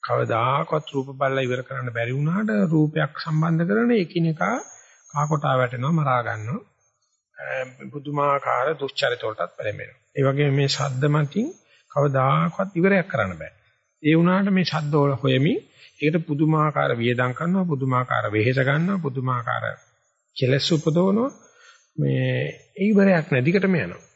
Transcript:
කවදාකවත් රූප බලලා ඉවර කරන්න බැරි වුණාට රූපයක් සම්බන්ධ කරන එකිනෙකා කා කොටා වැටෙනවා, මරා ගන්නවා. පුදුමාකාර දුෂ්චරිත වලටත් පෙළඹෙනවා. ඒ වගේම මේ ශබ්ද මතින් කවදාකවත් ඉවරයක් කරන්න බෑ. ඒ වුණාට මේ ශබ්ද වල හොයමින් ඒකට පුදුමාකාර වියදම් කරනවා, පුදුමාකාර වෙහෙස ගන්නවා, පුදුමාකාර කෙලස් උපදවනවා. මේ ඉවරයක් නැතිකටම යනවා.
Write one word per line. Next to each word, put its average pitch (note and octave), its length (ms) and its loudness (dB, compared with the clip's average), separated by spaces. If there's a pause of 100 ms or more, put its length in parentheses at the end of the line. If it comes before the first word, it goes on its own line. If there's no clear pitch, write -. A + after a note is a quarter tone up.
කවදාකවත් B2+ 880 0
රූප C3+ 240 -4
බලලා C3+ 300 0
ඉවර B2+ 200 -2
කරන්න B2+ 280 -8
බැරි A#2 220 -4
වුණාට E3+ 380 -2 (160)
රූපයක් D#3 500 0
සම්බන්ධ D#3+ 500 0
කරන A3+ 260 2
එකිනෙකා F3 640 0 (520)
කා D3 180 -2
කොටා D3 280 0
වැටෙනවා, B2+ 380 0
මරා C#3 300 2
ගන්නවා. A2 380 -6 (1300)
පුදුමාකාර C#3 880 -2
දුෂ්චරිත C3+ 480 -4
වලටත් G#2+ 300 -6
පෙළඹෙනවා. - 480 -10 (100)
ඒ C#3 140 0
වගේම C#3 300 2
මේ C#3 140 2
ශබ්ද C#3 400 -2
මතින් D3+ 400 0 (420)
කවදාකවත් D3 840 0
ඉවරයක් F#3 340 2
කරන්න F#2+ 280 -4
බෑ. D#2 160 -14 (500)
ඒ D3+ 120 4
වුණාට F#3 360 4
මේ F#3+ 140 2
ශබ්ද D3+ 300 -4
වල C#3+ 220 4
හොයමින් C3+ 420 2 (380)
ඒකට D#3 280 0
පුදුමාකාර D3+ 680 0
වියදම් A#2+ 400 0
කරනවා, F3+ 300 0
පුදුමාකාර B2+ 640 0
වෙහෙස G#2+ 300 2
ගන්නවා, D#3 400 0
පුදුමාකාර B2 680 -4 (720)
කෙලස් C3+ 320 0
උපදවනවා. F3+ 600 2 (600)
මේ C3+ 420 0 (460)
ඉවරයක් G3 500 4
නැතිකටම F3+ 460 2
යනවා. F#2 280 -4 (140)